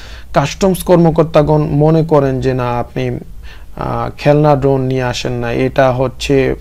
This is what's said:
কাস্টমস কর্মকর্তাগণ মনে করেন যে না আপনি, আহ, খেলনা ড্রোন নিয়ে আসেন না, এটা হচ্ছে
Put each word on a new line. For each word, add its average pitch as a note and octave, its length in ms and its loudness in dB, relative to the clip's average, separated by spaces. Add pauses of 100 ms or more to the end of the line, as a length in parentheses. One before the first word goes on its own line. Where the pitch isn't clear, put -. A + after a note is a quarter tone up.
(340)
কাস্টমস E3+ 500 0
কর্মকর্তাগণ D#3+ 800 4
মনে D#3 420 2
করেন C#3 380 2
যে B2+ 120 0
না B2 260 -2
আপনি, B2+ 300 -6
আহ, - 1080 -8
খেলনা D3 380 4
ড্রোন C3+ 260 2
নিয়ে B2+ 220 -2
আসেন B2 300 -4
না, A#2+ 180 -4
এটা C3 400 2
হচ্ছে C3 680 0